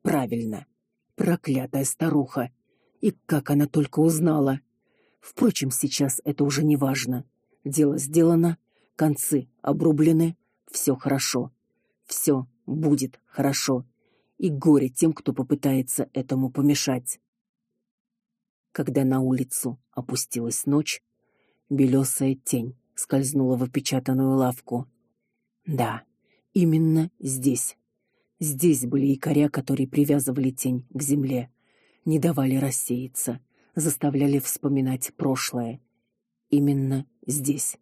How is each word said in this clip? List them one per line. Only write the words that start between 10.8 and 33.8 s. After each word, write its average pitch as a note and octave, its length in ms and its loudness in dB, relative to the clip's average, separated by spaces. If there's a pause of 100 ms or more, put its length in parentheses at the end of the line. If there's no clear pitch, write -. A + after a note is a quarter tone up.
хорошо. C3+ 560 -2 (540)
Все C3+ 420 -2 (180)
будет D3 600 -2
хорошо. C3+ 600 -2 (520)
И F3+ 120 -2
горе C#3 400 4
тем, D#3+ 240 2
кто - 200 -4
попытается C3+ 800 -2
этому C3 360 -2
помешать. C#3+ 720 0 (1500)
Когда C3+ 320 -2
на C3 180 2
улицу B2+ 580 -2 (120)
опустилась B2+ 720 -6
ночь, D3 360 0 (680)
белесая C3+ 640 2
тень B2+ 400 -6 (200)
скользнула C3+ 600 0
в B2 80 -2
опечатанную C3 720 0
лавку. B2 520 -2 (800)
Да, A#2 380 -4 (500)
именно D#3+ 560 4 (100)
здесь. C3 580 -2 (600)
Здесь D3 460 0
были C3+ 200 0
якоря, D3 440 2
которые C3 380 -2
привязывали C#3 640 0
тень B2+ 420 -4
к C3 80 -6
земле, C3+ 500 -2 (520)
не D#3 160 2
давали C3+ 360 2
рассеяться, B2+ 840 -4 (360)
заставляли C#3+ 640 0